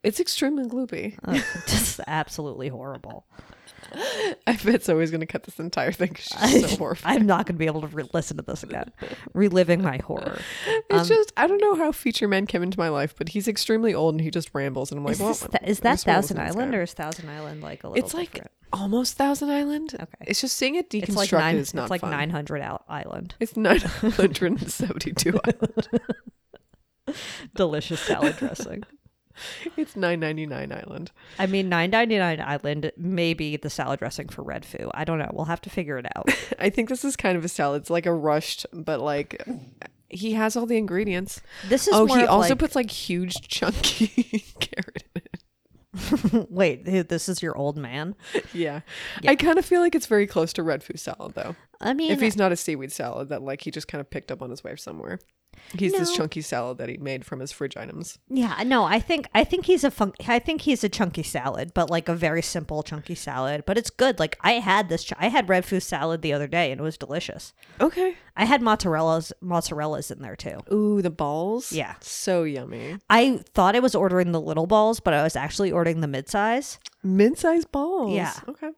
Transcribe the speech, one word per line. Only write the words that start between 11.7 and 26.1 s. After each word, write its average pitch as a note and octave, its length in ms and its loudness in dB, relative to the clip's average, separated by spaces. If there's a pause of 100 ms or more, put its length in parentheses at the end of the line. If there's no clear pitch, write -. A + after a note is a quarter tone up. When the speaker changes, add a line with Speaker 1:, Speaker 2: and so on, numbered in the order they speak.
Speaker 1:
how D#4 160 2
Feature - 380 0
Man - 180 2
came F3 160 0
into F#3 160 -2
my E3+ 80 2
life, D3 300 0
but D#3+ 120 -6
he's G#3 200 -2
extremely A3 440 2
old D#3+ 220 2
and D#3+ 60 0
he D#3+ 100 -2
just E3 220 -4
rambles, C#3 380 -2
and C#3+ 80 -6
I'm C#3+ 40 -6
like, F3+ 120 0
Speaker 2:
is G3 40 -6
Speaker 1:
"Well, G#3 100 0
Speaker 2:
this A3+ 120 -2
th-, - 280 -2
is G3+ 120 2
Speaker 1:
I - 20 -6
Speaker 2:
that A#3 120 6
Speaker 1:
just - 120 -2
roll E3 80 6
with G3 100 4
Speaker 2:
Thousand E3 120 -4
Speaker 1:
this D#3 180 -4
Speaker 2:
Island C4 160 -2
Speaker 1:
guy." A3+ 60 0
Speaker 2:
or F3+ 60 0
is F3 100 -8
Thousand D#3 360 -8
Island, D3+ 320 -12
like, D3+ 220 -12
a - 60 -12
little - 160 0
Speaker 1:
It's, - 80 -8
like, E4+ 180 -8
Speaker 2:
different? - 200 -14 (200)
Speaker 1:
almost G3+ 460 -2
Thousand C#4 320 0
Island. D4 460 -2
Speaker 2:
Okay. E3 100 -12 (160)
Speaker 1:
It's - 180 -2
just C4 160 -2
seeing C4+ 200 0
it - 180 -4
Speaker 2:
It's G3+ 220 -2
like G3 140 2
Speaker 1:
deconstructed E3+ 100 6
Speaker 2:
nine, D#3+ 180 4
Speaker 1:
is C#3 160 -2
not C3+ 100 -4
Speaker 2:
it's - 80 -4
like F3+ 100 -2
Speaker 1:
fun. E3+ 100 -4
Speaker 2:
nine D3 180 -2
hundred D3+ 320 -4
Al-, - 260 -8
Island. - 540 -10
Speaker 1:
It's A3+ 160 -4
nine G#3+ 240 6
hundred - 720 2
and - 180 -4
seventy-two E3+ 680 -2
Speaker 2:
<laughs> - 40 -4
Speaker 1:
Island. - 440 -2 (1700)